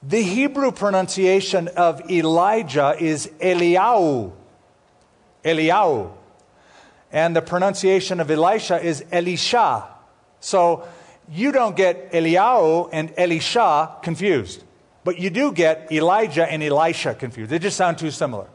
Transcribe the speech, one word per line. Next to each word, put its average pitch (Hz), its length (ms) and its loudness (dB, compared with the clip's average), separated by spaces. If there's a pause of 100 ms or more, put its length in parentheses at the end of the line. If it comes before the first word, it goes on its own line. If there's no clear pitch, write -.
The 185 200 0
Hebrew 269 480 0
pronunciation 190 960 0
of 165 420 0
Elijah 160 880 2
is 156 320 -2 (100)
Eliyahu. 175 920 2 (1120)
Eliyahu. 156 680 0 (1000)
And 165 240 0
the 165 80 2
pronunciation 185 800 0
of 151 100 -2
Elisha 175 500 2
is 160 300 -4
Elisha. 175 760 0 (520)
So 175 460 0 (440)
you 196 220 -2
don't 233 240 0
get 180 360 0
Eliyahu 170 800 2
and 160 240 -6
Elisha 165 880 0
confused, 160 600 -2 (420)
but - 140 -4
you 185 120 -4
do 254 220 -2
get 160 380 0
Elijah 165 600 2
and 156 120 -6
Elisha 151 520 0
confused. 113 360 -12
They 160 80 -2
just 185 180 -4
sound 175 220 -2
too 160 120 -6
similar. 120 440 -6